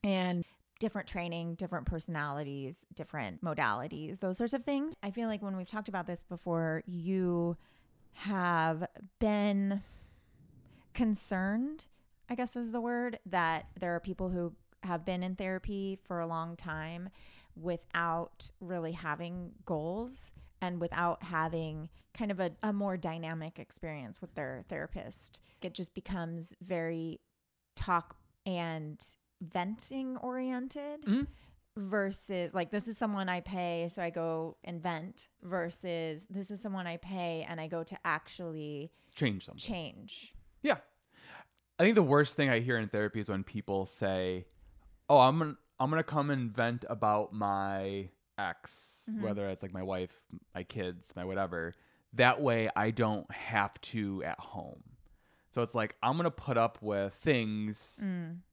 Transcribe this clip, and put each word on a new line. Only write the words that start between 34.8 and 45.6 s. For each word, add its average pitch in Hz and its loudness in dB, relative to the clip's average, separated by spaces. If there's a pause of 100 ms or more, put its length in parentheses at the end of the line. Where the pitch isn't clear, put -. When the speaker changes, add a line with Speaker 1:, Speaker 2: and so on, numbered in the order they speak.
Speaker 1:
vent, 170 -6 (140)
versus 170 -4
this 196 -6
is 202 -8
someone 190 -4
I 170 -4
pay 175 -4
and 165 -8
I 160 -6
go 165 -4
to - -10
actually 156 -4 (240)
Speaker 2:
Change 107 0
something. - -16
Speaker 1:
change. - -8 (280)
Speaker 2:
Yeah. 285 4 (1000)
I 165 8
think 214 10
the 208 10
worst 143 8
thing 143 6
I 117 6
hear 120 4
in 107 0
therapy 107 2
is 101 -4
when 95 0
people 98 0
say, 92 0 (640)
"Oh, 147 12
I'm 131 10
gonna, 151 0 (220)